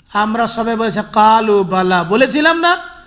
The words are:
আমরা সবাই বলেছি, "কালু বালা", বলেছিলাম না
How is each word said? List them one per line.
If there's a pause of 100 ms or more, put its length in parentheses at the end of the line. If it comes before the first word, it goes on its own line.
(120)
আমরা
সবাই
বলেছি, (140)
"কালু
বালা",
বলেছিলাম
না (280)